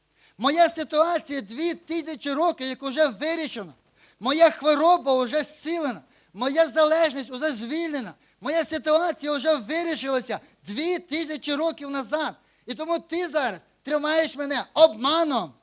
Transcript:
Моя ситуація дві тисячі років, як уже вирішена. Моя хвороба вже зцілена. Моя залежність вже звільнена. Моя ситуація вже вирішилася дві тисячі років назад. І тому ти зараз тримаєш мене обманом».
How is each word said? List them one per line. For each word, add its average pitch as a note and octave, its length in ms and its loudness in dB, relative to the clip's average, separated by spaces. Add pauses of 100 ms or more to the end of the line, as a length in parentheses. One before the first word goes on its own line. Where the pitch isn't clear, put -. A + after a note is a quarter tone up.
(380)
Моя D#4 320 4
ситуація D#4 720 0
дві C4 320 -4
тисячі D#4 580 -6
років, C#4+ 360 0
як C4 160 -8
уже C#4 240 2
вирішена. B3 680 -6 (460)
Моя D4+ 320 4
хвороба C#4+ 720 4
вже C4 200 -2
зцілена. D4 580 -6 (320)
Моя C#4 360 2
залежність D4+ 600 2
вже C4+ 220 -4
звільнена. C4 600 -6 (280)
Моя D4+ 240 0
ситуація D#4 680 0
вже D4 240 2
вирішилася C4+ 840 -2 (280)
дві D#4+ 320 -2
тисячі D4+ 560 -4
років C#4+ 360 -2
назад. C#4 440 -4 (300)
І A#3+ 80 -8
тому D#4 260 -2
ти E4+ 300 -4
зараз B3+ 320 -2 (220)
тримаєш D4+ 520 0
мене C#4 380 -4
обманом». C4+ 880 4